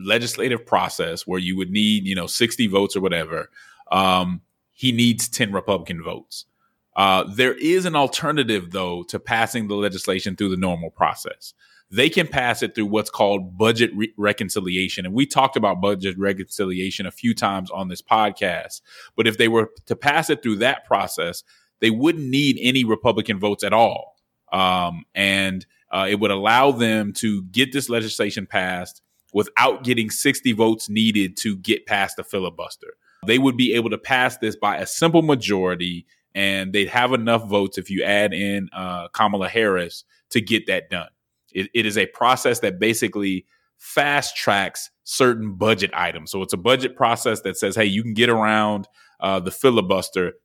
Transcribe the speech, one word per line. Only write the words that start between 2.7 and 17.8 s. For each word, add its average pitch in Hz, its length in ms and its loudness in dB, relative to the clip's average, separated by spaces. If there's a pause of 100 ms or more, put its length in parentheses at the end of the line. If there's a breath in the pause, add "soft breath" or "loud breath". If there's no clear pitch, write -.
or 95 40 -2
whatever, 82 480 -4 (420 loud breath)
um, 92 520 2 (300)
he 131 200 -2
needs 117 360 2
ten 107 240 -2
Republican 90 500 -4
votes. - 420 -12 (520)
Uh, 95 280 4 (100)
there 127 200 2
is 180 320 0
an 165 100 -2
alternative, 127 760 -2
though, 90 320 -6
to - 140 -8
passing 113 500 -2
the 101 80 -2
legislation 95 600 -2
through 101 140 0
the 92 60 -2
normal 87 340 -2
process. - 640 -4 (380 soft breath)
They 123 160 4
can 160 200 0
pass 123 340 0
it 113 120 -2
through 107 120 -2
what's 104 240 -2
called 95 480 0
budget 113 360 4
re-, 107 220 -4
reconciliation. 95 880 -2
And 92 80 -6
we 135 120 2
talked 135 300 2
about 98 240 2
budget 95 380 0
reconciliation 95 840 -4
a 90 60 -8
few 117 240 -2
times 98 360 -2
on 92 180 -6